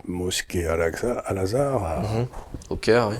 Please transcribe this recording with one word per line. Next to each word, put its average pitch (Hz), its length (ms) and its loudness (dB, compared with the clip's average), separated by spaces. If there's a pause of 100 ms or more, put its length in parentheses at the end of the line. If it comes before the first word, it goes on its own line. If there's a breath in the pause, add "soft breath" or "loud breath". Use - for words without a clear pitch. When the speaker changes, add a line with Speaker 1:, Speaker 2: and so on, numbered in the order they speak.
Speaker 1:
mosquée 90 600 -2
Al-Aqsa, 82 460 0 (120)
Al-Azhar, 110 580 0
à 85 180 -2
Speaker 2:
Mhm. 110 260 0 (420 loud breath)
Au 92 60 -2
Caire, 110 340 6
oui. 101 100 0